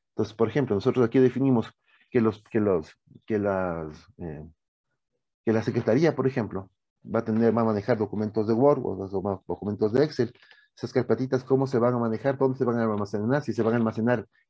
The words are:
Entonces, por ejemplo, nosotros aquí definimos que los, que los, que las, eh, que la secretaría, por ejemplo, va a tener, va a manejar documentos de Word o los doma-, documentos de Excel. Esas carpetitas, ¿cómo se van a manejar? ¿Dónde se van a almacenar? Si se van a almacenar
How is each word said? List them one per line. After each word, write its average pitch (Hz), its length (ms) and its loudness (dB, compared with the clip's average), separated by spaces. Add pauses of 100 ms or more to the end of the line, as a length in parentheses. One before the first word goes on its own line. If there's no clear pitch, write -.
Entonces, - 260 -4
por 113 120 2
ejemplo, 127 280 0
nosotros 123 280 2
aquí 117 140 2
definimos 127 560 2 (380)
que 123 100 2
los, 110 300 0
que 113 80 0
los, 95 360 0 (300)
que 107 140 -2
las, 90 560 -2 (240)
eh, 76 280 -12 (960)
que 113 100 2
la 110 100 2
secretaría, 120 520 2
por 131 120 0
ejemplo, 104 420 -4 (340)
va 110 160 -2
a 110 60 -6
tener, 110 320 2
va 117 40 2
a 113 40 2
manejar 110 320 0
documentos 107 500 -2
de 113 60 2
Word 139 300 4
o 95 120 -4
los 95 160 -8
doma-, 98 360 -4
documentos 104 440 -2
de 123 120 2
Excel. 131 280 -2 (440)
Esas - 160 -10
carpetitas, 127 520 -2
¿cómo 135 240 0
se 131 100 -2
van 123 160 2
a 120 60 -2
manejar? 117 360 -2
¿Dónde 135 220 0
se 131 80 -2
van 120 140 0
a 117 40 0
almacenar? 107 600 -2
Si 113 100 -6
se 113 80 -4
van 113 120 2
a 120 40 0
almacenar 113 500 0 (220)